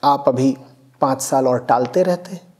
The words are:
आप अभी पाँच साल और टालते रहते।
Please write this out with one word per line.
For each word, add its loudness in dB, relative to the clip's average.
आप 2
अभी 0
पाँच 0
साल 0
और 0
टालते 0
रहते। -4